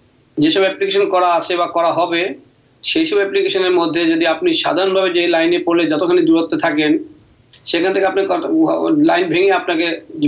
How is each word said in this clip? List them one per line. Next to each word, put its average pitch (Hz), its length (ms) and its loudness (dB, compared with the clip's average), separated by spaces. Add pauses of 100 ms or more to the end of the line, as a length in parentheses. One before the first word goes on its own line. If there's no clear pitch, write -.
(380)
যেসব 165 220 2
অ্যাপ্লিকেশন 196 480 0
করা 180 200 2
আছে 170 280 0
বা 175 100 0
করা 170 260 0
হবে, 170 420 -2 (480)
সেই - 240 -2
সব 202 100 -2
অ্যাপ্লিকেশনের 196 560 0
মধ্যে 170 320 0
যদি 165 220 0
আপনি 160 260 0
সাধারণভাবে 185 580 0
যে 175 180 0
লাইনে 170 300 2
পড়লে 170 280 0
যতখানি 170 360 2
দূরত্বে 160 340 2
থাকেন, 151 420 0 (640)
সেখান 175 280 -2
থেকে 190 140 0
আপনি 196 220 0
কত, 180 120 -2 (640)
লাইন 170 240 2
ভেঙে 185 240 2
আপনাকে 170 480 -2 (280)